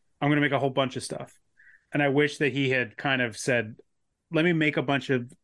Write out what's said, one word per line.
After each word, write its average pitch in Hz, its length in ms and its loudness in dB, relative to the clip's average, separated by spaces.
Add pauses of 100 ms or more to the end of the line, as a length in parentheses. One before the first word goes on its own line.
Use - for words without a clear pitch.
(200)
I'm 143 100 2
gonna 147 100 2
make 143 120 2
a 139 80 0
whole 139 100 0
bunch 131 260 0
of 117 60 -6
stuff." - 340 -12 (560)
And 147 100 0
I 143 60 2
wish 147 300 2
that 143 140 2
he 139 180 0
had 123 260 0
kind 135 260 0
of 113 160 -4
said, 120 380 -2 (560)
"Let 160 120 2
me 175 80 4
make 151 240 2
a 151 60 0
bunch 135 260 -2
of 127 240 -2 (120)